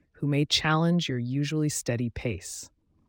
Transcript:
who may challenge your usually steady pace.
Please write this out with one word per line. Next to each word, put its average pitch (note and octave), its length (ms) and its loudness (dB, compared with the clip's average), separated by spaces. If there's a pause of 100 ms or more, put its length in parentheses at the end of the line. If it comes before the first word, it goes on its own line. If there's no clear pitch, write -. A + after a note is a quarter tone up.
(120)
who - 160 -4
may D3 160 2
challenge D#3+ 640 2
your B2+ 100 -2
usually C#3+ 500 0
steady A#2 420 -2
pace. - 600 -8 (380)